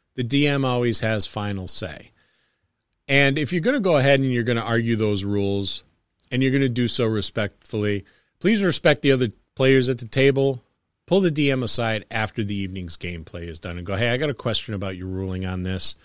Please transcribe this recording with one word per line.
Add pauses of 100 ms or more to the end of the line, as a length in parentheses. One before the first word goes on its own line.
(140)
the
D
M
always
has
final
say. (1000)
And
if
you're
gonna
go
ahead
and
you're
gonna
argue
those
rules (480)
and
you're
gonna
do
so
respectfully, (340)
please
respect
the
other (260)
players
at
the
table. (420)
Pull
the
D
M
aside
after
the
evening's
gameplay
is
done
and
go,
"Hey,
I
got
a
question
about
your
ruling
on
this.